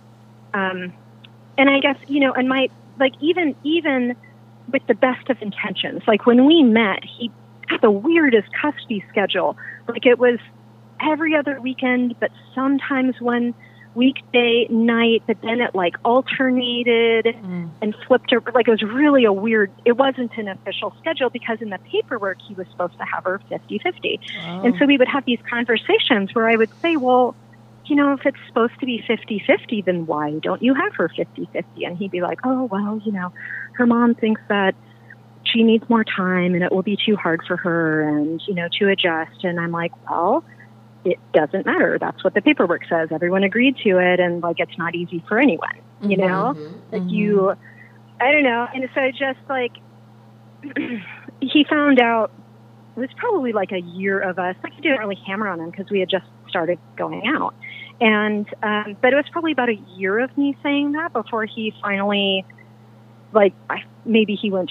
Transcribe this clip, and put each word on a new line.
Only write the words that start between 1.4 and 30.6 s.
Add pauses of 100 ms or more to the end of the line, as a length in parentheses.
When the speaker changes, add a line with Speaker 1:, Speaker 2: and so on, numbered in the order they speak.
Speaker 1:
and
I
guess, (100)
you
know,
and
my, (300)
like,
even,
even (560)
with
the
best
of
intentions,
like,
when
we
met,
he (380)
had
the
weirdest
custody
schedule. (300)
Like,
it
was (600)
every
other
weekend,
but (240)
sometimes
one (400)
weekday
night,
but
then
it,
like, (100)
alternated
Speaker 2:
Mm. (120)
Speaker 1:
and (120)
flipped
over.
Like,
it
was
really
a
weird, (120)
it
wasn't
an
official
schedule
because
in
the
paperwork,
he
was
supposed
to
have
her (100)
fifty
fifty. (260)
Speaker 2:
Wow.
Speaker 1:
And
so
we
would
have
these (100)
conversations
where
I
would (120)
say,
"Well, (500)
you
know,
if
it's (100)
supposed
to
be
fifty
fifty,
then
why
don't